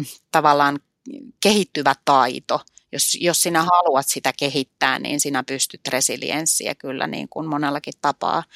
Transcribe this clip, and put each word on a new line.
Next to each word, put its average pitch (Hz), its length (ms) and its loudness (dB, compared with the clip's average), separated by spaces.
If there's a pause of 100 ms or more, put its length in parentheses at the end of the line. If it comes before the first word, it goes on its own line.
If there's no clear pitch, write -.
(320)
tavallaan 143 480 4 (600)
kehittyvä 175 560 2 (100)
taito. 131 560 2 (300)
Jos, - 300 -2
jos 170 200 2
sinä 165 220 2
haluat 170 440 4
sitä 131 300 -2
kehittää, 135 600 -2
niin 147 200 -4
sinä 139 240 -2
pystyt - 440 -6
resilienssiä 135 880 -2
kyllä 135 320 -6
niin 143 220 -8
kuin 156 180 -10
monellakin 147 540 -4
tapaa 165 420 -2 (120)